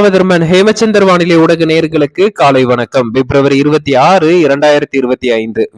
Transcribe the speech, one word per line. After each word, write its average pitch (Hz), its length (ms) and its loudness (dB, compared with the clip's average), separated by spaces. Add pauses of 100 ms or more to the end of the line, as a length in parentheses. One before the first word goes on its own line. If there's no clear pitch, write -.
வெதர்மேன் 185 420 2
ஹேமச்சந்தர் 208 640 0
வானிலை 175 320 2
ஊடக 165 280 0
நேயர்களுக்கு 160 640 -2
காலை 135 340 0
வணக்கம். 120 460 -2
பிப்ரவரி 135 460 0
இருபத்தி 147 380 -2
ஆறு, 165 520 2
இரண்டாயிரத்தி 147 480 0
இருபத்தி 127 360 -2
ஐந்து. 113 460 -4